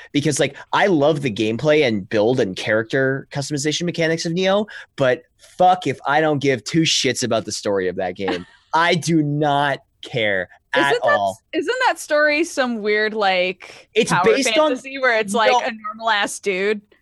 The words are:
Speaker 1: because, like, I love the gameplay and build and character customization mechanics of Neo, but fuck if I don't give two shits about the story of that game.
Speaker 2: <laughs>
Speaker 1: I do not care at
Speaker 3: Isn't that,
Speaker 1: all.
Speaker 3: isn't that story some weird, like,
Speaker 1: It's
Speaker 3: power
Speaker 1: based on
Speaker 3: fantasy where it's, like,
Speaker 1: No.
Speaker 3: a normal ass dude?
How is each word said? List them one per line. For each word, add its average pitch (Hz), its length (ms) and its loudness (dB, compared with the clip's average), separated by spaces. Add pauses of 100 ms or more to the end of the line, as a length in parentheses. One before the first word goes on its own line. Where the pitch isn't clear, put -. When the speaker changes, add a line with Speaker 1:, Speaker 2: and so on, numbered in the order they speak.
(120)
Speaker 1:
because, 147 260 0
like, 143 180 -2 (160)
I 160 140 4
love 151 360 2
the 131 100 -2
gameplay 113 540 2
and 107 220 -2
build 113 320 2
and 98 160 -2
character 131 760 -2
customization 147 520 -4
mechanics 165 400 -2
of 170 80 -4
Neo, 190 340 0 (300)
but 123 260 2 (140)
fuck 180 500 2
if 131 200 -2
I 147 140 2
don't 156 200 2
give 135 240 0
two 160 180 0
shits 127 420 0
about 113 200 0
the 107 80 -10
story 98 360 -2
of 90 80 -4
that 92 200 -4
game. 90 300 -6 (140)
Speaker 2:
<laughs> - 140 -6
Speaker 1:
I 170 200 4
do 160 280 0
not 143 580 0 (220)
care 101 460 -2 (260)
at 139 180 2
Speaker 3:
Isn't - 120 -2
that, - 80 2
Speaker 1:
all. - 260 0 (140)
Speaker 3:
isn't 330 240 -4 (120)
that 339 100 -2
story 302 460 0
some 247 380 -4
weird, 214 320 0
like, 185 800 -2
Speaker 1:
It's 240 180 2
Speaker 3:
power 180 120 4
Speaker 1:
based 254 240 4 (100)
on 311 120 4
Speaker 3:
fantasy 269 280 -6
where 247 200 2
it's, 214 160 -2
like, 226 160 4
Speaker 1:
No. 247 100 4
Speaker 3:
a 247 120 -2
normal 226 380 -6
ass 208 280 0
dude? 202 440 -2 (200)